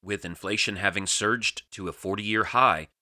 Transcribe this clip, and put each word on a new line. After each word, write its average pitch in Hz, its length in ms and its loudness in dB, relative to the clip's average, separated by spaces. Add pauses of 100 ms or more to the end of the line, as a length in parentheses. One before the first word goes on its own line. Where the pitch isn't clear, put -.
With 98 220 -6
inflation 101 500 -2
having 95 320 0
surged - 640 0
to 92 160 -8
a 80 60 -6
forty-year 104 520 0
high, 95 440 2 (120)